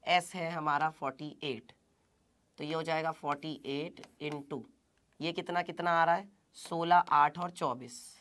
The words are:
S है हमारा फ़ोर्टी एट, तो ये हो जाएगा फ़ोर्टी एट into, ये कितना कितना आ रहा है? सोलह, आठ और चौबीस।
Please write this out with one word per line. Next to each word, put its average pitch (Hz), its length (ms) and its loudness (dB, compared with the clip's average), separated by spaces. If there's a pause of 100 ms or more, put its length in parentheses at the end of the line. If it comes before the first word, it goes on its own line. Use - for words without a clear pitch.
S 175 300 2
है 170 160 -4
हमारा 156 400 0
फ़ोर्टी 143 540 -6
एट, 123 280 -6 (840)
तो 156 60 -8
ये 151 100 -4
हो 160 80 0
जाएगा 160 300 0
फ़ोर्टी 143 540 -6
एट 147 400 -6 (160)
into, 143 400 -6 (580)
ये 165 120 -4
कितना 175 300 -2
कितना 175 280 -2
आ 165 140 6
रहा 170 100 4
है? 196 140 -4 (260)
सोलह, 170 420 2
आठ 151 420 6
और 175 120 -4
चौबीस। 127 480 -4 (220)